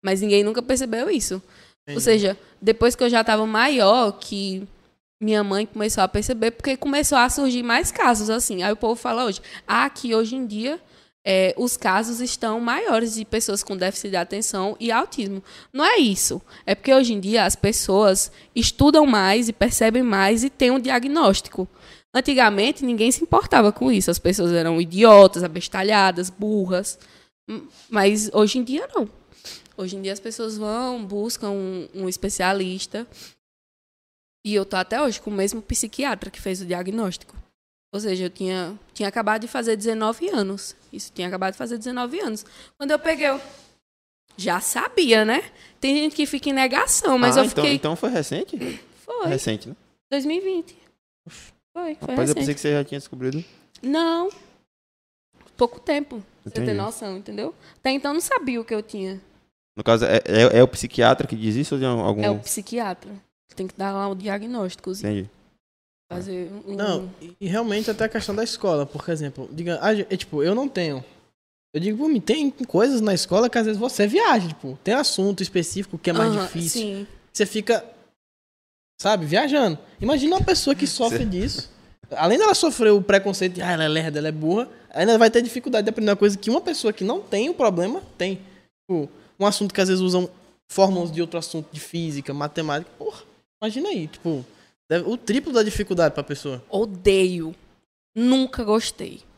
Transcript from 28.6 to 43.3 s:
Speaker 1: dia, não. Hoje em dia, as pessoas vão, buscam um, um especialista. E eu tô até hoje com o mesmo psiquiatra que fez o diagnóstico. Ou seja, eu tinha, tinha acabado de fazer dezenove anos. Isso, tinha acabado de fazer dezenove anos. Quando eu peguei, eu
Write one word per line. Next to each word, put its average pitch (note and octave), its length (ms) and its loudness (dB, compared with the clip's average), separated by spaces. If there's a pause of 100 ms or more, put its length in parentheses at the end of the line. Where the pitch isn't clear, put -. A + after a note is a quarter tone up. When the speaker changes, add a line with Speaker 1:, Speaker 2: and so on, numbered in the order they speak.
Speaker 1:
dia, C#4+ 280 -6
não. C4 160 -2 (680)
Hoje F#3 200 -8
em G3 60 -10
dia, F#3+ 100 -6
as G3+ 80 -10
pessoas A3 380 -8
vão, A#3 480 -6
buscam G3+ 440 -6
um, F#3+ 440 -6
um F#3+ 140 -6
especialista. F#3+ 1000 -4 (1400)
E G#3 100 -4
eu G3 100 2
tô G3 120 -4
até F#3 240 -2
hoje C4 200 -2
com - 100 -10
o - 40 -6
mesmo G3+ 280 -2
psiquiatra A#3 680 -6
que - 100 -20
fez F#3+ 200 -6
o F#3 60 -10
diagnóstico. F#3 720 -6 (580)
Ou G3+ 60 -6
seja, F#3+ 240 -4
eu F3+ 60 -4
tinha, F#3 480 -6 (140)
tinha G#3 160 -4
acabado G#3+ 340 -2
de A#3 60 -10
fazer A3+ 280 -2
dezenove A3 520 -2
anos. G3+ 460 -4 (180)
Isso, - 200 -16
tinha F3+ 160 -8
acabado F#3+ 240 -4
de - 60 -20
fazer A#3+ 200 -8
dezenove B3 420 -8
anos. A3 240 -6 (340)
Quando C#4+ 120 -8
eu D4+ 80 2
peguei, D#4 300 0
eu C#4 120 -2 (960)